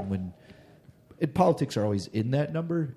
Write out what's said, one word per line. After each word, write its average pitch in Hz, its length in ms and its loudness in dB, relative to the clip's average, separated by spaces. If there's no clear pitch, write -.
when, 92 240 -4
and 151 140 0
politics 131 460 2
are 104 60 2
always 104 240 0
in 110 240 -2
that 147 200 0
number. 165 440 -2